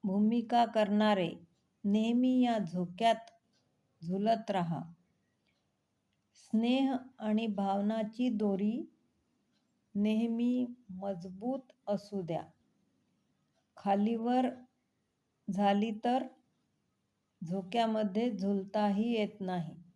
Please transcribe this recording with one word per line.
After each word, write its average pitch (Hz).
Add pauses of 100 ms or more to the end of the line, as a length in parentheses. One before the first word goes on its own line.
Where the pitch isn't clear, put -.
भूमिका 226
करणारे 208 (540)
नेहमी 240
या 233
झोक्यात 185 (680)
झुलत 208
राहा. 170 (1500)
स्नेह 254 (240)
आणि 220
भावनाची 208
दोरी 208 (1080)
नेहमी 233 (240)
मजबूत 196 (160)
असू 202
द्या. 165 (1400)
खालीवर 226 (1000)
झाली 202 (140)
तर 247 (1160)
झोक्यामध्ये 214
झुलताही 202
येत 208
नाही. 180 (200)